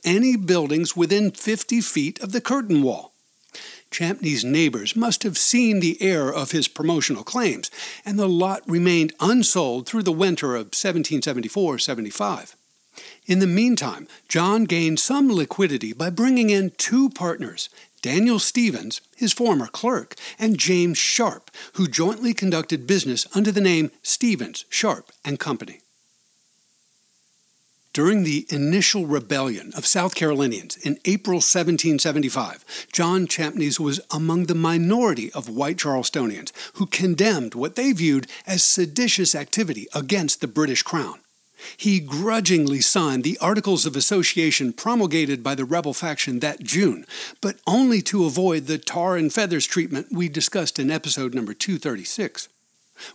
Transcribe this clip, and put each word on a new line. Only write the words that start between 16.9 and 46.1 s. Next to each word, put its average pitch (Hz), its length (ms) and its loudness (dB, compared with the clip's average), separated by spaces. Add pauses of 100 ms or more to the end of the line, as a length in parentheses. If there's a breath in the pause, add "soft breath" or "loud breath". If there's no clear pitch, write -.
partners, - 580 -6 (340 loud breath)
Daniel 202 380 2
Stevens, - 600 0 (160)
his 226 160 0
former 175 340 2
clerk, - 480 -4 (240 loud breath)
and 220 180 2
James 175 400 2
Sharp, - 540 -2 (220 loud breath)
who 190 140 0
jointly 214 460 0
conducted 160 540 -2
business 135 460 0
under 208 180 2
the 196 80 0
name 165 320 2 (100)
Stevens, - 680 -2
Sharp - 420 -2 (140)
and 143 140 -4
Company. - 420 -8 (2000)
During 190 320 4
the 151 260 0
initial 165 560 2
rebellion 135 680 -4
of - 140 -4
South 180 280 2
Carolinians 139 640 0
in 143 260 -4
April 185 380 0
seventeen 165 580 2
seventy-five, 135 640 -2 (300 loud breath)
John 175 340 2
Champneys 151 500 -2
was 143 220 -2 (100)
among 165 360 0
the 170 100 0
minority 165 800 2
of 120 160 -10
white 143 280 -4
Charlestonians 127 760 -2 (220 loud breath)
who 196 100 -2
condemned 170 680 2
what 139 200 -4
they 262 160 2
viewed 156 360 2 (200 loud breath)
as 185 160 0
seditious 185 720 2
activity 147 580 -4
against 147 460 -2
the 147 80 -4
British 131 360 0
Crown. - 360 -6 (580 loud breath)
He 196 220 2
grudgingly 160 800 0
signed 135 420 2
the 156 160 -4
Articles 185 480 0
of 139 80 -4
Association 156 760 2
promulgated 160 680 0
by 139 140 -4
the 131 100 -4
rebel 147 300 -2
faction 143 440 -4